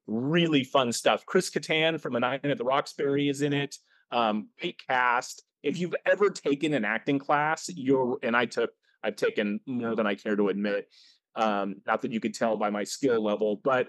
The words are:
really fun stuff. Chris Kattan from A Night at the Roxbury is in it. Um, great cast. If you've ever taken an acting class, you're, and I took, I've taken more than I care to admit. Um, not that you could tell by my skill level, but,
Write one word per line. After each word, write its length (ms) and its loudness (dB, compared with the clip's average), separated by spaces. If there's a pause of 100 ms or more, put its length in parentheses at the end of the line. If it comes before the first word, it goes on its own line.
really 580 2
fun 280 2
stuff. 340 0
Chris 240 0
Kattan 500 0
from 160 -4
A 40 0
Night 240 -2
at 140 0
the 60 -4
Roxbury 640 0
is 140 -2
in 100 0
it. 240 -2 (340)
Um, 380 0 (120)
great 260 -8
cast. 560 0 (200)
If 160 -2
you've 180 -4 (100)
ever 240 4
taken 420 -2
an 120 0
acting 340 0
class, 500 -2
you're, 540 0
and 140 0
I 100 2
took, 240 -2 (320)
I've 140 -4
taken 500 0
more 300 -4
than 100 0
I 80 0
care 220 -4
to 120 2
admit. 400 -2 (460)
Um, 520 -2
not 160 0
that 100 -4
you 80 -2
could 140 -4
tell 220 0
by 140 0
my 140 -4
skill 380 0
level, 400 0
but, 260 0